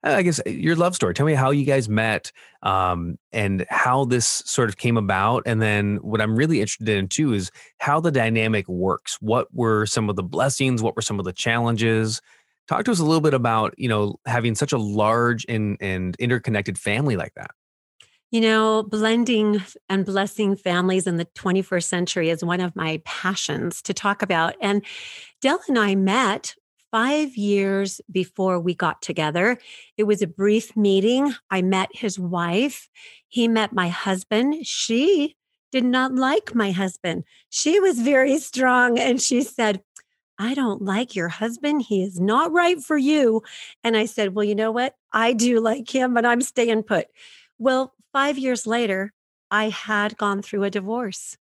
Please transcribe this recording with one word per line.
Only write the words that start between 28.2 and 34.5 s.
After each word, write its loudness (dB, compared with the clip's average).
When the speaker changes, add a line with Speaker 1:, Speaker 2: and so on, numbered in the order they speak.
Speaker 2:
we -2
got -2
together. 0
It 2
was 2
a 0
brief 0
meeting. 2
I 0
met 0
his -6
wife. -2
He 0
met 2
my 0
husband. -2